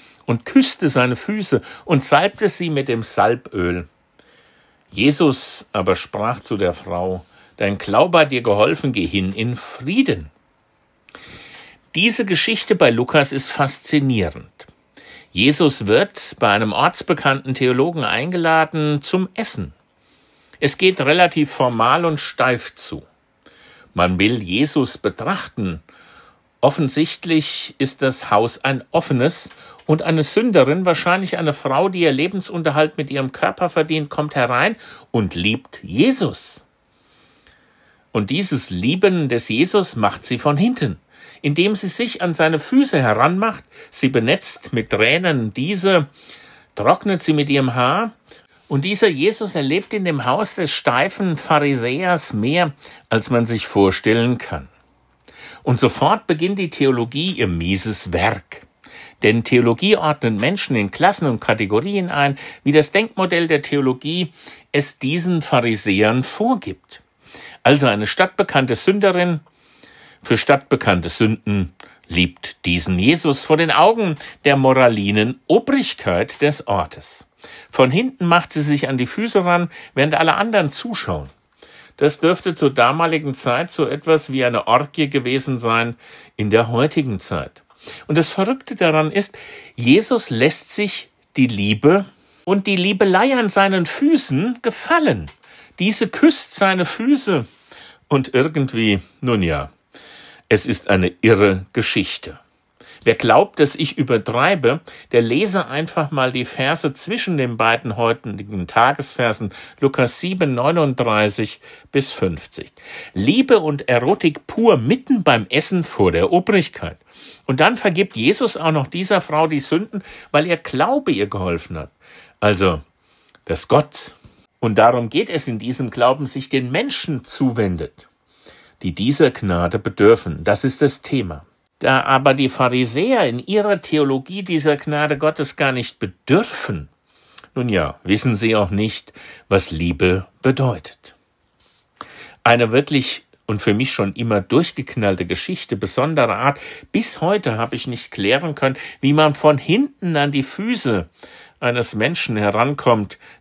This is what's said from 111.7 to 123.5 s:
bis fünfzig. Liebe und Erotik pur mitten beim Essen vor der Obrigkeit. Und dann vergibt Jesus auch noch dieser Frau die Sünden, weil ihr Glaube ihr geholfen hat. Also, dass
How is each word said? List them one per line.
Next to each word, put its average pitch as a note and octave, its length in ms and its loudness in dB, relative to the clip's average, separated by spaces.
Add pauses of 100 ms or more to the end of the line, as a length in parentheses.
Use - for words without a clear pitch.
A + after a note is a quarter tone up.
bis - 200 0
fünfzig. - 640 -6 (400)
Liebe A#3 460 4
und D3+ 280 -2
Erotik C#3 580 0
pur A3 320 4
mitten G3+ 460 0
beim A2+ 260 2
Essen D#3+ 360 -2
vor F#2+ 260 0
der F2 220 2
Obrigkeit. F3 640 0 (480)
Und C3 160 0
dann A3 160 4
vergibt G3 400 -2
Jesus G#3 400 0
auch D#3+ 140 0
noch D3 160 0
dieser F#3 340 -2
Frau D#3 260 0
die D3+ 140 -2
Sünden, F#3+ 420 -4 (280)
weil D3+ 140 2
ihr F3 120 0
Glaube A#3 540 0
ihr G2+ 160 0
geholfen F2+ 500 -6
hat. C#2+ 140 -12 (500)
Also, F#2 400 2 (640)
dass - 240 -4